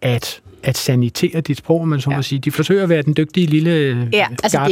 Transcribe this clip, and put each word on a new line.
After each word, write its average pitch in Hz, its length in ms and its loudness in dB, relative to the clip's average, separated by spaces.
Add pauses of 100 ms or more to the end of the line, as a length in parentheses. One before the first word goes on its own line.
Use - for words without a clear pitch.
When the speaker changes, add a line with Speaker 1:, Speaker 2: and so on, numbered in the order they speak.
Speaker 1:
at, - 380 -4 (260)
at 131 120 -2
sanitere 127 640 0
dit 143 160 -4
sprog, 165 240 0
om 165 60 -2
man 147 140 0
så 135 80 -2
må 139 60 0
Speaker 2:
Ja. 139 60 -4
Speaker 1:
sige. 139 180 -4
De 147 120 -2
forsøger 196 320 0
at 180 60 0
være 165 120 2
den 147 160 0
dygtige 160 300 0
lille, 156 240 2
øh, 143 260 0 (160)
Speaker 2:
Ja, 208 160 2
altså, 120 140 -10
det 214 100 0
er 156 60 2
Speaker 1:
gartner. 139 120 0